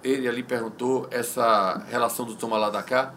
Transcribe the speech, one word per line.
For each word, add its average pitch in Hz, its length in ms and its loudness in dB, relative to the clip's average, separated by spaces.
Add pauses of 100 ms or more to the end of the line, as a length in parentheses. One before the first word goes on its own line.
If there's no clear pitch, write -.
ele 131 240 0
ali 120 140 -2
perguntou 123 680 -2
essa 110 760 2
relação 120 380 0
do 110 100 -10
toma 113 220 -2
lá 107 140 2
da 104 100 -2
cá. 127 360 0